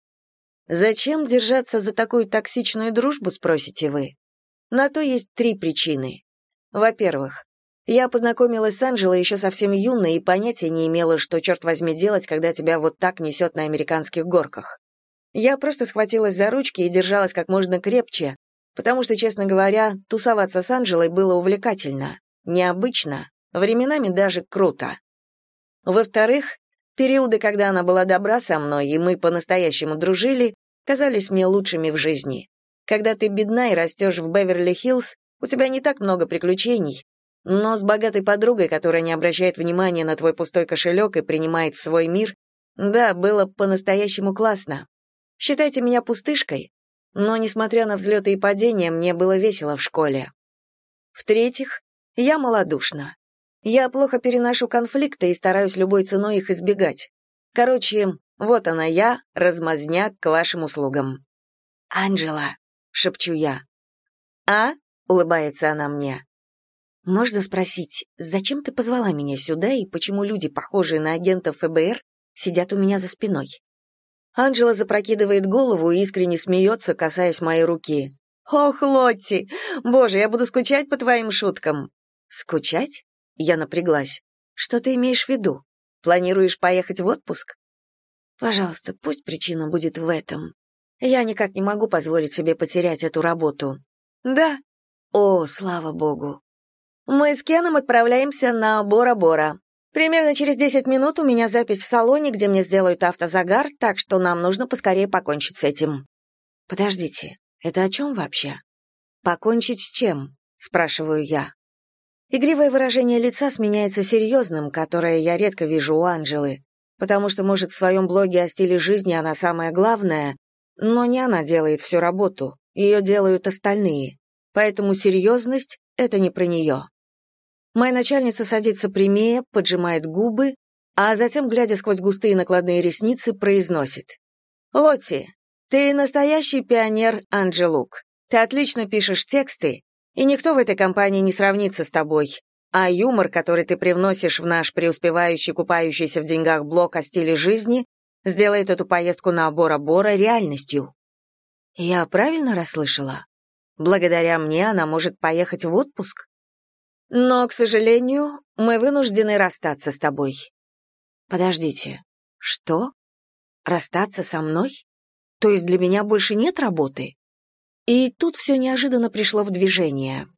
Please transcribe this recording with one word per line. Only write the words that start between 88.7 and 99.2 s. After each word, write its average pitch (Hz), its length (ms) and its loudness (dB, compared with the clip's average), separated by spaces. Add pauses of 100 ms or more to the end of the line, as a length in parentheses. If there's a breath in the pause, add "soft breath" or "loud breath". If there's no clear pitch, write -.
пусть - 220 -6
причина 160 440 -4
будет 160 300 -4
в 165 100 -6
этом. 160 460 -6 (460)
Я 254 240 2
никак 208 320 -4
не 190 60 -4
могу 208 260 0
позволить 156 460 -2
себе 160 220 0
потерять 170 480 -2
эту 160 180 -2
работу". 151 560 -2 (460)
"Да?" 285 340 2 (540)
"О, 196 360 4
слава 175 440 -6
богу". 143 500 -6 (640)
"Мы 285 300 2
с - 80 -4
Кеном 330 320 2
отправляемся 254 760 2
на 214 320 0
Бора-Бора. 202 760 2 (320)